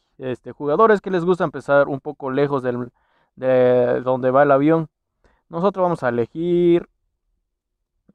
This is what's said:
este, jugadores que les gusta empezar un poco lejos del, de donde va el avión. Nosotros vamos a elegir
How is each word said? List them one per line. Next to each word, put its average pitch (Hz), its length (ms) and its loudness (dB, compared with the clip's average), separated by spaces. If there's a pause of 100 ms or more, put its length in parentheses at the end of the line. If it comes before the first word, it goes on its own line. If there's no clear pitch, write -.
(180)
este, 127 340 -10
jugadores 190 480 2
que 196 100 -10
les 175 140 -2
gusta 180 180 0
empezar 143 460 0
un 143 100 -6
poco 143 320 -10
lejos 139 320 -2
del, 123 300 -6 (420)
de 123 680 2
donde 127 280 -2
va 139 140 4
el 143 80 2
avión. 156 360 2 (600)
Nosotros 185 340 -2
vamos 170 220 -2
a 123 60 0
elegir 170 800 0 (1300)